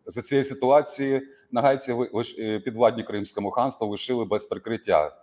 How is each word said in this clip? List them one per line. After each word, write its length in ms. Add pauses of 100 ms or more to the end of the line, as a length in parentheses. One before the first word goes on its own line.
за 160
цієї 240
ситуації 760 (300)
нагайці 420
ви-, 200
лиш-, 260
е, 200
підвладні 440
Кримському 480
ханству 360
лишили 380
без 200
прикриття 760